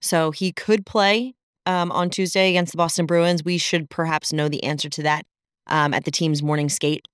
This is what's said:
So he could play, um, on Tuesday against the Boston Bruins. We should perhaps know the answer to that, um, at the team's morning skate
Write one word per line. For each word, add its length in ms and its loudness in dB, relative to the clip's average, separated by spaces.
So 280 2
he 220 -2
could 340 0
play, 480 2
um, 260 0
on 180 0
Tuesday 400 2
against 220 0
the 60 -12
Boston 280 0
Bruins. 380 2
We 140 0
should 320 -2
perhaps 420 -4
know 160 0
the 160 -4
answer 240 -4
to 140 -8
that, 220 0
um, 280 2
at 100 -2
the 60 -4
team's 320 0
morning 260 0
skate 460 -2